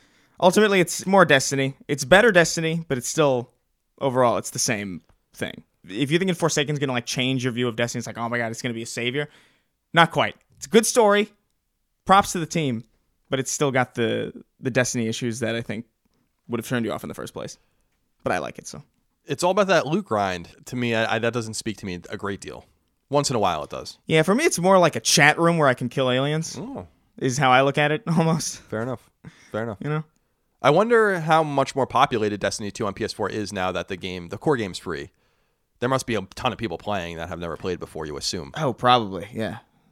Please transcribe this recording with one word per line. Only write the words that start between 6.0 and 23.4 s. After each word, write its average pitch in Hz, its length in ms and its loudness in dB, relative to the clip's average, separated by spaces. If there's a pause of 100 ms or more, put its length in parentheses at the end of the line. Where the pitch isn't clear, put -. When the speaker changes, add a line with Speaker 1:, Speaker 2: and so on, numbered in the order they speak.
Speaker 1:
you're 165 80 4
thinking 185 160 0
Forsaken's 151 420 0
gonna, 135 140 -2
like, 120 160 -4
change 131 360 -2
your 127 80 -2
view 123 160 -2
of 110 80 -6
Destiny, 120 220 -4
it's 117 80 -8
like, 110 140 -12
"Oh 117 100 -6
my 120 80 -4
God, 113 140 -4
it's 113 100 -10
gonna 120 140 -6
be 113 80 -10
a - 20 -12
savior." 123 440 -6 (640)
Not - 200 4
quite. 113 240 0 (220)
It's - 100 -16
a - 20 -20
good 220 160 6
story. 208 480 2 (720)
Props 196 280 4
to 185 60 -4
the 160 60 -4
team, 135 380 -2 (480)
but 131 80 0
it's 131 120 -6
still 139 200 0
got 123 240 0
the, 113 480 -4 (160)
the 127 100 -6
Destiny 120 380 -2
issues 113 320 -4
that 113 160 -2
I 117 60 -4
think 113 260 -10 (600)
would 117 120 -4
have 117 80 -8
turned 120 180 -2
you - 60 -4
off - 120 -8
in 78 40 -12
the 73 80 -12
first - 180 -12
place. - 240 -12 (680)
But 120 100 0
I 92 40 0
like 67 220 -8
it, - 80 -18
so. - 160 -16 (420)
Speaker 2:
It's 143 180 -6
all 180 80 2
about 190 160 2
that 156 200 4
loot 190 180 -2
grind. 95 440 -2 (160)
To 123 100 -12
me, 120 180 -2
I, 110 220 0
I, 113 40 -2
that 113 140 0
doesn't 110 200 -6
speak 107 240 -8
to - 80 -12
me 87 240 -8
a 107 80 -10
great 98 240 -6
deal. 60 240 -16 (440)
Once 143 200 0
in 127 60 0
a 110 40 2
while, 85 240 2